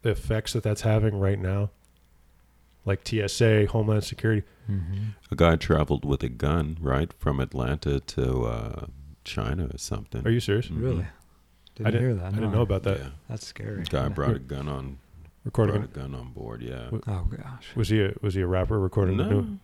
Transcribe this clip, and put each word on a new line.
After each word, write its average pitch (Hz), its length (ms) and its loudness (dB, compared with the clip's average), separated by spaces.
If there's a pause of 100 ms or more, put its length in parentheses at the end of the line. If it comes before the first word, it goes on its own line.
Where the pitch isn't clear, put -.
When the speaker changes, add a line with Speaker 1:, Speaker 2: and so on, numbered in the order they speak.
Speaker 1:
the 110 80 4
effects - 420 -2
that 117 80 0
that's 104 200 0
having 107 380 4
right 98 200 2
now? 98 320 0 (1120)
Like 98 180 0
T 110 180 0
S 101 200 0
A, 110 240 8
Homeland 107 380 2
Security. 107 400 0 (260)
Speaker 2:
Mm-hmm. 95 260 -2 (360)
Speaker 3:
A - 40 -4
guy 85 200 8
traveled 76 500 2
with 69 180 2
a 62 60 -2
gun, 76 500 0
right, 71 340 2
from 69 260 0
Atlanta 65 600 0
to, 64 460 -2
uh, 57 400 -6 (380)
China 76 500 -4
or - 60 -10
something. - 460 -6
Speaker 1:
Are 110 40 0
you 117 100 2
serious? 107 280 0
Speaker 3:
Mm-hmm. 82 160 -4
Speaker 2:
Really? 87 220 -2 (680)
Didn't 110 120 -2
Speaker 1:
I 117 40 2
didn't, 120 160 2
Speaker 2:
hear 123 80 2
that, 87 100 -4
Speaker 1:
I 95 40 -4
didn't 104 220 -2
Speaker 2:
no. 104 60 2
Speaker 1:
know 120 40 4
about 98 220 0
that. 95 160 0
Speaker 3:
Yeah. 67 100 -10 (180)
Speaker 2:
That's 113 180 -10
scary. 104 440 -8
Speaker 3:
Guy 65 140 0
Speaker 2:
Yeah. 69 60 0
Speaker 3:
brought 69 260 0
a 69 40 -6
gun 69 300 -8
on, 67 300 -8 (440)
Speaker 1:
Recording 110 340 2
Speaker 3:
brought 104 120 -2
Speaker 1:
it. - 80 -12
Speaker 3:
a - 20 -8
gun 67 160 -8
on 62 160 -10
board, 57 300 -10
yeah. 64 300 -10
Speaker 1:
Wa- 107 160 -4
Speaker 2:
Oh, 95 180 -4
gosh. - 500 -8
Speaker 1:
Was 113 140 0
he 107 140 4
a, 95 180 0
was 98 140 0
he 98 60 2
a 87 60 2
rapper 92 320 2
recording 95 380 2
Speaker 3:
No. 139 60 2
Speaker 1:
a 202 60 0
new? 208 120 4 (220)